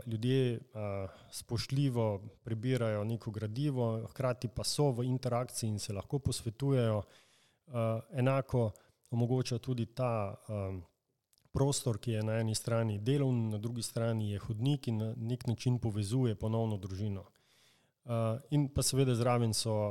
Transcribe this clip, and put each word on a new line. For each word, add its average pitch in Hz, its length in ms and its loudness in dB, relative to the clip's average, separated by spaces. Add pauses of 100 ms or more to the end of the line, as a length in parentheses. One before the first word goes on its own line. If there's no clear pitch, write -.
ljudje, 123 500 2
eh, 113 60 -4 (720)
spoštljivo 123 760 0 (380)
prebirajo 110 600 0
neko 110 280 -4
gradivo, 113 760 -2
hkrati 123 400 -2
pa 107 160 -6
so 147 280 2
v 120 120 0
interakciji 123 640 0
in 104 100 0
se - 140 -6
lahko 101 260 -4
posvetujejo. 120 840 2 (640)
Eh, 156 40 -20 (400)
enako 131 600 2 (400)
omogoča 120 460 2
tudi 120 280 -2
ta, 110 500 -2 (140)
em, 95 340 -4 (720)
prostor, 135 420 2
ki - 140 -4
je 107 120 0
na 110 100 0
eni 110 220 0
strani 113 440 0
delovni, 123 500 2
na 107 80 -2
drugi 117 240 -4
strani 113 500 -2
je 101 80 -2
hodnik 127 480 -2
in 113 100 0
na 110 180 -2
nek 117 320 -4
način 120 320 2
povezuje 110 560 0
ponovno 110 420 0
družino. 98 460 -6 (840)
Eh, 123 60 -6 (380)
in 147 200 4
pa 135 140 0
seveda 131 320 4
zraven 120 380 4
so, 110 220 0 (160)